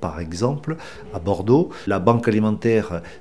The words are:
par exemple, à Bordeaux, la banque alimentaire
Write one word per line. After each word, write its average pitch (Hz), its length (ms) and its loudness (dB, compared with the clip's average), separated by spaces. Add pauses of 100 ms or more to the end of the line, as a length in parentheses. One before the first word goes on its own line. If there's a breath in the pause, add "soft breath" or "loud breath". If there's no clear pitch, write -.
par 80 180 -6
exemple, 120 580 -2 (360 loud breath)
à 98 60 -6
Bordeaux, 101 520 2 (160 loud breath)
la 98 120 2
banque 117 280 4
alimentaire 107 760 0 (180 loud breath)